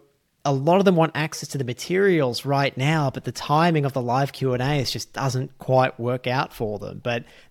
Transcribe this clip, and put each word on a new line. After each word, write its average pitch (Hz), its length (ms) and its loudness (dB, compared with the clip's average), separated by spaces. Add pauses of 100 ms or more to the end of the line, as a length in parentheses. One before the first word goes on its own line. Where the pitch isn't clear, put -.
(440)
a 143 80 0
lot 147 260 4
of 196 60 4
them 190 120 6
want 160 180 4
access 151 360 -6
to 143 80 -6
the 135 60 -4
materials 156 800 0
right 139 320 0
now, 143 340 0
but - 140 -8
the 123 80 -6
timing 156 520 2
of 135 80 -2
the 131 100 -2
live 127 300 0
Q 135 200 -2
and 123 100 0
A 139 120 0
is 131 160 -2
just - 220 -8
doesn't 131 460 -4
quite 131 400 2
work 123 280 -4
out 127 260 -2
for 104 260 -6
them. 95 240 -12
But 120 220 -4 (260)